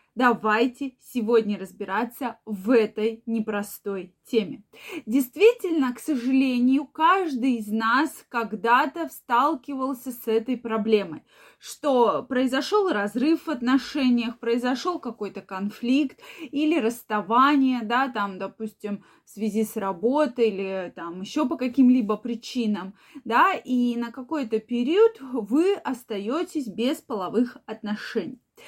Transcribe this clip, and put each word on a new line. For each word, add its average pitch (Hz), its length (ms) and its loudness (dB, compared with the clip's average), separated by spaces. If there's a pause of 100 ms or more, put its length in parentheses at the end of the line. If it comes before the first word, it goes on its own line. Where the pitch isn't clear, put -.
(160)
Давайте 240 840 0
сегодня 220 580 0
разбираться 202 880 -6
в 202 260 -6
этой 220 540 2
непростой 208 880 -6 (120)
теме. 208 380 -2 (420)
Действительно, 302 880 2
к 247 60 -16
сожалению, 262 840 2
каждый 311 720 0
из 214 120 -6
нас 226 640 0
когда-то 240 800 0
сталкивался 269 1000 -2
с - 160 -12
этой 226 280 0
проблемой, 214 680 0 (340)
что 240 680 2
произошел 269 680 0
разрыв 254 580 0
в - 20 -6
отношениях, 247 880 0
произошел 247 640 -2
какой-то 208 420 -10
конфликт 233 760 -2 (220)
или 302 360 0
расставание, 240 1040 2
да, 247 260 0
там, 202 280 -4
допустим, 202 680 -8 (220)
в - 40 -20
связи 214 340 -2
с 214 140 -6
работой 226 720 0
или 190 460 -6
там 170 260 -10
еще 277 260 -2
по 277 100 -4
каким-либо 247 600 4
причинам, 214 760 -4 (320)
да, 277 280 4
и 247 420 0
на 233 160 -6
какой-то 247 480 -4
период 302 640 2
вы 269 520 0
остаетесь 254 960 -4
без 220 300 -2
половых 220 680 -2
отношений. 214 760 -8 (280)